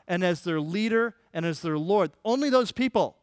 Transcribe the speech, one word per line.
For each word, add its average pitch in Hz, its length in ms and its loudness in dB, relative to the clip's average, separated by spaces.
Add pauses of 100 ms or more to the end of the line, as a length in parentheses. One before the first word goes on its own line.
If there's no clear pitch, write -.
and 180 160 -2
as 175 200 0
their 165 180 -2
leader 220 540 0 (180)
and 165 140 -4
as 165 160 -4
their 156 160 -2
Lord, 175 340 2 (100)
only 269 280 0
those 254 200 2
people 226 520 0